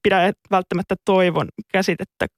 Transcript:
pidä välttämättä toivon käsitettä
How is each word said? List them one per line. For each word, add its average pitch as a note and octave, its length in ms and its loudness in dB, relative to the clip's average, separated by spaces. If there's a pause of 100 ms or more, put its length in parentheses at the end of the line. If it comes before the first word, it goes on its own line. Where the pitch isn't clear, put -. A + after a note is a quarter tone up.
pidä G3 300 2 (180)
välttämättä F#3 440 -2 (100)
toivon F3+ 420 2 (240)
käsitettä - 540 -2 (120)